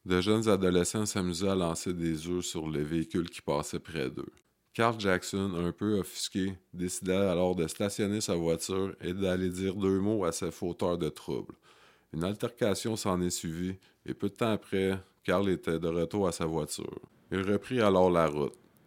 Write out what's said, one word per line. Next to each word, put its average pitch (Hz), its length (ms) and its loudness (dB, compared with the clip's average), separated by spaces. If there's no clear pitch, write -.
De 90 160 2
jeunes 110 260 2
adolescents 92 560 2
s'amusaient 92 460 -2
à 98 40 2
lancer 87 380 -2
des 82 360 -2
œufs 90 160 -2
sur 80 220 -6
les 76 160 -2
véhicules 82 460 -2
qui - 140 -14
passaient 76 360 -2
près 71 300 -6
d'eux. - 240 -10
Carl 113 260 2
Jackson, 98 560 0
un 87 160 0
peu 104 280 0
offusqué, 95 560 -4
décida 92 580 0
alors 90 240 2
de 82 120 0
stationner 104 560 -2
sa 92 140 0
voiture 87 640 0
et 87 100 -2
d'aller 92 380 0
dire 92 240 -2
deux 95 260 4
mots 104 240 2
à 82 80 2
ses 85 180 -4
fauteurs 87 460 -2
de 80 140 -2
troubles. 65 440 -8
Une 80 100 -2
altercation 107 720 -2
s'en 92 240 0
est 90 80 2
suivie, 87 480 -4
et 65 80 -6
peu 101 160 -4
de - 40 -20
temps 117 180 0
après, 95 460 0
Carl 98 260 2
était 82 280 0
de 82 100 -2
retour 85 380 0
à 85 60 0
sa 82 140 -4
voiture. - 520 -4
Il 92 120 0
reprit 104 400 0
alors 92 280 8
la 85 160 6
route. 73 280 0